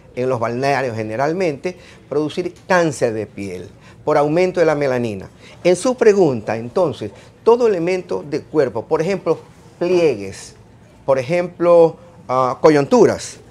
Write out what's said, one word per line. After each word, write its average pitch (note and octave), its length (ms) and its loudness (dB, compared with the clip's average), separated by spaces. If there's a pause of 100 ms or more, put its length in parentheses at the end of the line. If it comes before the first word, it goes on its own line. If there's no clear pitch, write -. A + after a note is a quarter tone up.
(160)
en B2+ 120 -4
los B2 120 -2
balnearios B2+ 560 -2
generalmente, C#3+ 840 -4 (320)
producir F3 440 -4 (140)
cáncer D3+ 460 0
de G#2+ 120 -6
piel F#2 440 -12 (340)
por D3+ 140 0
aumento F3 420 0
de E3 60 2
la D#3 100 2
melanina. A#2+ 540 -4 (340)
En F3 140 4
su B3+ 180 -2
pregunta, D#3 640 2
entonces, A#2+ 540 -4 (320)
todo A#3 240 4
elemento F#3 640 -2
de C#3+ 120 -4
cuerpo, A#2 440 -2
por D#3 160 -2
ejemplo, F3 380 -4 (400)
pliegues, D#3 760 -2 (500)
por C3+ 140 0
ejemplo, E3+ 800 2 (300)
ah, B2+ 320 0
coyunturas, C#3+ 760 4 (140)